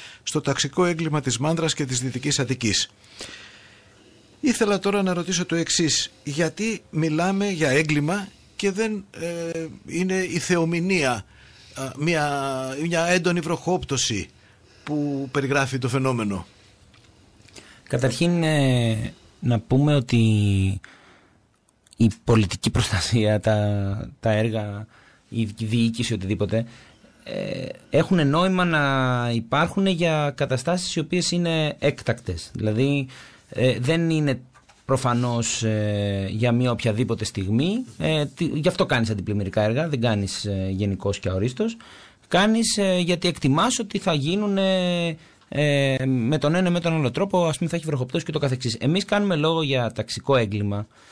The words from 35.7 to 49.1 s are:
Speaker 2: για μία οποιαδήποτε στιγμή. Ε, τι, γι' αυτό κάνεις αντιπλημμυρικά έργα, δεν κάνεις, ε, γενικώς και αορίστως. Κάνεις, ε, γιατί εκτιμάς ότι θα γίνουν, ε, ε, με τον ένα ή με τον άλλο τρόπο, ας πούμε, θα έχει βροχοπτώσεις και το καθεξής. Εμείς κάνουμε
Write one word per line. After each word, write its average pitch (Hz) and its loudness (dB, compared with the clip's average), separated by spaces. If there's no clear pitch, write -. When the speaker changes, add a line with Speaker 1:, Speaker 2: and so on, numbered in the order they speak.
Speaker 2:
για 117 0
μία 123 2
οποιαδήποτε 110 -2
στιγμή. 135 -2
Ε, 156 0
τι, - -6
γι' 147 -2
αυτό 175 0
κάνεις 113 0
αντιπλημμυρικά 101 -2
έργα, 123 0
δεν 143 -2
κάνεις, 104 0
ε, 95 -2
γενικώς 98 -2
και - -6
αορίστως. 127 -2
Κάνεις, 220 2
ε, 190 2
γιατί 175 0
εκτιμάς 170 2
ότι 202 -4
θα 175 0
γίνουν, 190 0
ε, 180 0
ε, 139 2
με 131 2
τον 147 2
ένα 185 2
ή 175 2
με 175 0
τον 165 0
άλλο 143 2
τρόπο, 180 0
ας 156 -2
πούμε, 165 -2
θα 170 -2
έχει 156 -6
βροχοπτώσεις 147 -2
και 156 -6
το 151 -4
καθεξής. 127 -2
Εμείς 170 0
κάνουμε 202 2